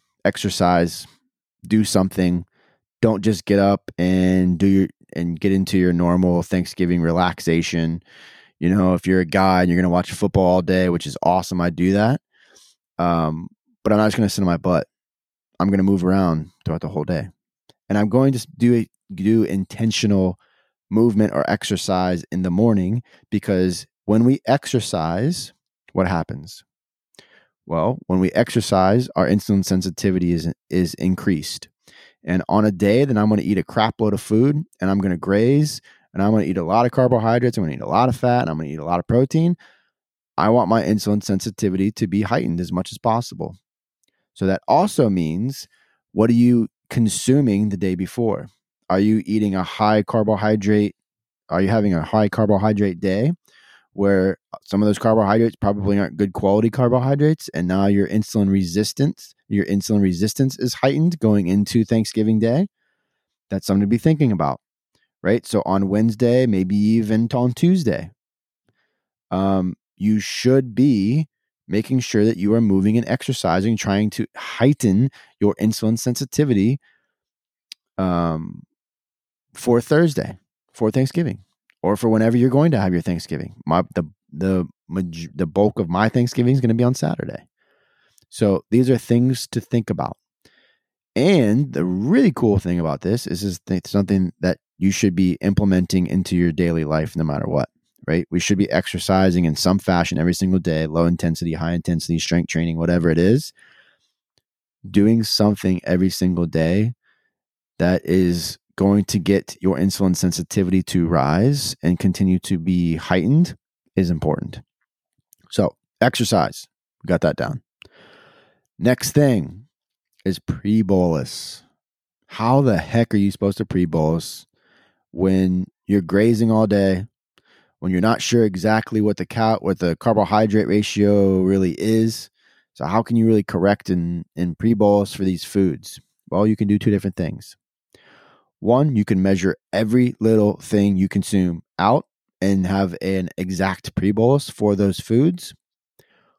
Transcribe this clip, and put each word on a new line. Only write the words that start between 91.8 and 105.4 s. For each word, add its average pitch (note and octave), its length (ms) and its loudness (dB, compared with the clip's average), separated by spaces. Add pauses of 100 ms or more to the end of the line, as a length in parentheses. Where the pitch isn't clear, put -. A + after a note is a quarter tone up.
really C3+ 480 0
cool G#2+ 260 2
thing F2 220 -2
about D2+ 220 -4
this A2 260 -2
is, F2+ 160 -6
is F#2+ 240 -4
th-, F#2 200 -4
something F#2+ 520 0
that F2 180 -2 (200)
you G2 140 0
should F#2+ 240 0
be F2+ 260 2
implementing F#2+ 640 0
into F#2 300 -2
your F2 140 2
daily E2 340 -2
life D#2 300 -4
no D#2+ 80 -2
matter D2 240 -4
what, - 220 -2 (380)
right? E2 220 0
We F2+ 100 -2
should F#2 200 0
be G2+ 100 0
exercising F#2 760 2
in D#2 100 0
some F#2 240 0
fashion F2 400 0
every E2+ 160 0
single F#2 240 0
day, D#2+ 260 -2
low D#2+ 200 0
intensity, E2+ 480 -2
high E2 200 -4
intensity, E2+ 460 -2
strength E2+ 300 -2
training, E2 280 -2
whatever E2+ 320 2
it D#2+ 80 2
is. G#2+ 340 2 (1400)
Doing G#2+ 340 2
something G2+ 600 0